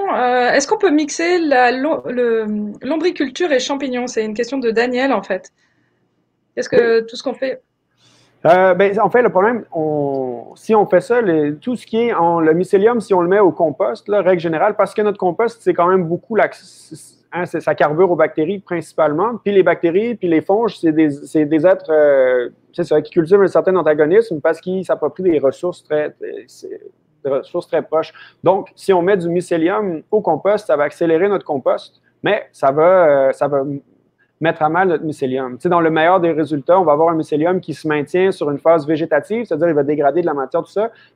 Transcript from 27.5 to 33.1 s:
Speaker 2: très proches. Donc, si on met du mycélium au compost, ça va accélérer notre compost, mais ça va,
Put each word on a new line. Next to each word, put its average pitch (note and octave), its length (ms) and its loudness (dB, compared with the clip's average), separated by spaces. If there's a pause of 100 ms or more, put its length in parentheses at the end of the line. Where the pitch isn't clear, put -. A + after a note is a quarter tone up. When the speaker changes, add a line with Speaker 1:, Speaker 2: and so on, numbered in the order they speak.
Speaker 2:
très E3+ 140 -4
proches. D#3+ 320 -4 (300)
Donc, F3 340 0
si - 160 -2
on F3+ 80 2
met G3 160 2
du E3+ 140 -4
mycélium F3 800 -2
au G#3+ 100 0
compost, F#3+ 460 -2
ça D#3 100 0
va C#3+ 80 0
accélérer E3 460 0
notre F#3+ 160 -4
compost, F3 560 -4 (200)
mais G3 300 -2
ça - 180 0
va, D3+ 580 4